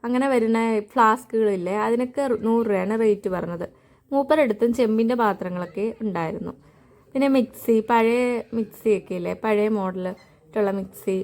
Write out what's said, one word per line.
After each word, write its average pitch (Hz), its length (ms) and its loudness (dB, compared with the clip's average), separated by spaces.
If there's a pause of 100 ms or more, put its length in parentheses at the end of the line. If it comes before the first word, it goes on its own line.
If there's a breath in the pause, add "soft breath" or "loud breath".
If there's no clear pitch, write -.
അങ്ങനെ 254 280 0
വരുന്ന 226 240 2 (340)
ഫ്ലാസ്കുകളില്ലേ, 214 840 2 (100)
അതിനൊക്കെ 254 360 -2 (260)
നൂറ് 226 240 2
രൂപയാണ് 190 320 0
റേറ്റ് 208 320 0
പറഞ്ഞത്. 170 300 -8 (460 soft breath)
മൂപ്പരുടെ 277 360 4
അടുത്തും 233 320 0
ചെമ്പിൻ്റെ 226 440 2
പാത്രങ്ങളൊക്കെ 185 640 -4 (200)
ഉണ്ടായിരുന്നു. 170 480 -6 (600 soft breath)
പിന്നെ 269 240 2
മിക്സി, 240 400 0 (120)
പഴയ 233 300 4 (380)
മിക്സിയൊക്കെ 208 640 -2
ഇല്ലേ, 175 120 -4 (120)
പഴയ 214 240 2 (100)
മോഡലായിട്ടുള്ള 185 1000 -4
മിക്സി 190 460 -6